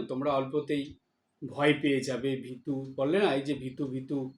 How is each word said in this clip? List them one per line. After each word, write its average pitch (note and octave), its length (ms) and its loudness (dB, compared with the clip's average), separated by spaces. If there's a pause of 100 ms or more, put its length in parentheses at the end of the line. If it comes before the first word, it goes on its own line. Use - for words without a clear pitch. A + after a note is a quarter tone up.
(120)
তোমরা C3+ 180 0 (100)
অল্পতেই C#3+ 440 0 (580)
ভয় D3 400 4
পেয়ে C#3 260 4
যাবে, B2+ 220 0 (160)
ভীতু, B2+ 280 -6 (240)
বললে C#3+ 260 2
না F#3 140 6
এই C#3 100 -2
যে D3 140 0
ভীতু, C3 220 -6 (100)
ভীতু, C3+ 240 -4 (200)